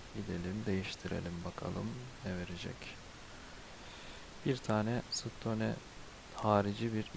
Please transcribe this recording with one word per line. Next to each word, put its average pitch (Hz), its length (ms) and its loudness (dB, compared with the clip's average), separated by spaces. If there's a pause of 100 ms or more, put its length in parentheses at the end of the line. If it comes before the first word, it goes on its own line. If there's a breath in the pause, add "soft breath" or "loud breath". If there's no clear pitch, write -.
(160)
Gidelim 95 500 0
değiştirelim 90 800 0
bakalım 95 440 -2 (360)
ne 92 120 0
verecek. 90 600 -4 (1500 loud breath)
Bir 135 120 4
tane 110 440 4 (100)
Stone 110 640 2 (600)
harici 104 580 6
bir 107 120 2 (120)